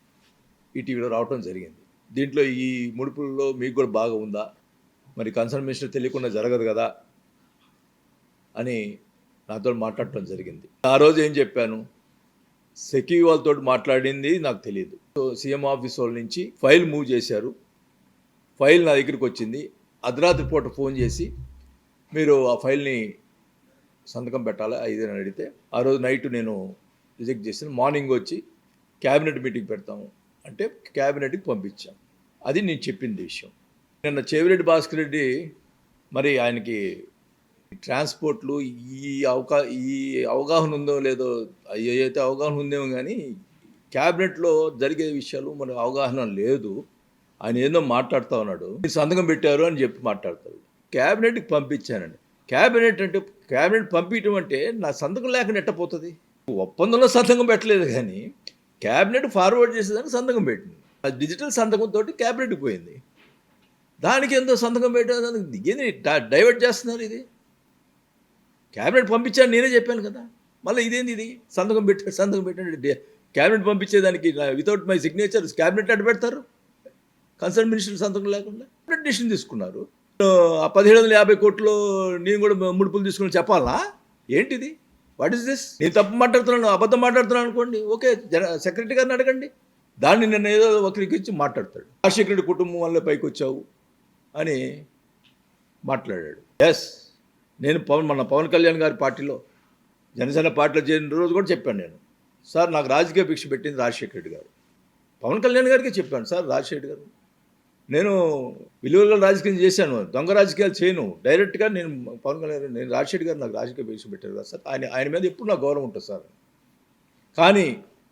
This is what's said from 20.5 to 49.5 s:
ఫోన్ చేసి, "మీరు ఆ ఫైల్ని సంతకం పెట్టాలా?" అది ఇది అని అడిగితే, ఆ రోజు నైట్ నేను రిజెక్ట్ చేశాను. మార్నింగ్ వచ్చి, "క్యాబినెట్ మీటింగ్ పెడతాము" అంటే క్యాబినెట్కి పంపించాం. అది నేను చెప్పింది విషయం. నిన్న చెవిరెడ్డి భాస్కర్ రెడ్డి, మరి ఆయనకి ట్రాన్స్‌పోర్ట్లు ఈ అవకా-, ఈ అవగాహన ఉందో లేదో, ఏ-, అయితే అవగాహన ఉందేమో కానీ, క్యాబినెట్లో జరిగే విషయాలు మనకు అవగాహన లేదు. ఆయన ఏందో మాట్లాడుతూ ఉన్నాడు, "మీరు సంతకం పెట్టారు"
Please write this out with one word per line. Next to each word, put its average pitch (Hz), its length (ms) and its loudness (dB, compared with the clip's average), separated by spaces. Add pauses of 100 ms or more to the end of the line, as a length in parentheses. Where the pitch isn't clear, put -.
ఫోన్ 135 220 -4
చేసి, 127 360 -4 (800)
"మీరు 143 380 4
ఆ 117 120 0
ఫైల్ని 131 500 -2 (920)
సంతకం 120 360 -8
పెట్టాలా?" 110 340 -6
అది 117 160 -6
ఇది 107 100 -6
అని 104 100 -6
అడిగితే, 98 380 -10 (220)
ఆ 120 80 -2
రోజు 135 160 2
నైట్ 127 360 -4
నేను 104 420 -6 (440)
రిజెక్ట్ 113 280 -8
చేశాను. 147 240 -12
మార్నింగ్ 139 380 0
వచ్చి, 113 340 -2 (580)
"క్యాబినెట్ 143 420 2
మీటింగ్ 120 260 -6
పెడతాము" 104 400 -12 (360)
అంటే 190 220 -8
క్యాబినెట్కి 143 720 -4
పంపించాం. 101 540 -8 (500)
అది 156 160 0
నేను 165 180 -4
చెప్పింది 113 440 -8
విషయం. - 280 -14 (540)
నిన్న 143 140 -2
చెవిరెడ్డి 170 460 2
భాస్కర్ 160 340 2
రెడ్డి, 147 520 -2 (640)
మరి 135 240 0
ఆయనకి 113 640 -4 (720)
ట్రాన్స్‌పోర్ట్లు 143 880 -6
ఈ 135 640 -8
అవకా-, 131 440 0
ఈ 131 560 -4
అవగాహన 147 500 0
ఉందో 143 260 -2
లేదో, 123 480 -2 (280)
ఏ-, 120 260 0
అయితే 131 180 0
అవగాహన 135 340 0
ఉందేమో 143 340 -4
కానీ, 131 480 -8 (560)
క్యాబినెట్లో 160 880 0
జరిగే 151 320 -2
విషయాలు 143 420 -8
మనకు 127 260 -8
అవగాహన 131 440 -2
లేదు. 110 600 -2 (580)
ఆయన 117 160 -2
ఏందో 151 240 2
మాట్లాడుతూ 127 580 0
ఉన్నాడు, 92 260 -6
"మీరు 143 220 -8
సంతకం 165 380 0
పెట్టారు" 156 380 2